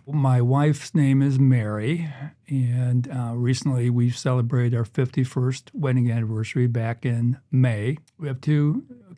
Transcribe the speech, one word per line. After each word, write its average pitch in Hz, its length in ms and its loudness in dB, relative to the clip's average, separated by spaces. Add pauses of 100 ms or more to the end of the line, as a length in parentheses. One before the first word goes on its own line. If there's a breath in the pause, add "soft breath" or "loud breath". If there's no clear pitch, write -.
My 135 360 2
wife's 143 520 2
name 135 300 4
is 135 160 2
Mary, 127 680 2 (400 loud breath)
and, 127 640 -2
uh, 120 240 -6
recently 123 540 0
we 120 220 0
celebrated 123 640 0
our 117 80 -2
fifty-first 127 880 -4
wedding 127 380 0
anniversary 110 560 -2
back 117 360 -4
in 120 360 -2 (120)
May. 127 460 0 (220)
We 156 80 -8
have 131 140 -8
two 151 420 0 (340)